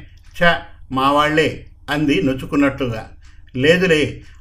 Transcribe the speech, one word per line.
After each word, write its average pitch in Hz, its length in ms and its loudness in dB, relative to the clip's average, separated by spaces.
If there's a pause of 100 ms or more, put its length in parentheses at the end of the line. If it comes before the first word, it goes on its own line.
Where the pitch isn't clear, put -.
(440)
"ఛ, 170 100 6 (380)
మా 131 200 2
వాళ్ళే," 151 560 0 (220)
అంది 147 340 0
నొచ్చుకున్నట్లుగా. 131 880 -2 (440)
"లేదులే, 156 680 2 (200)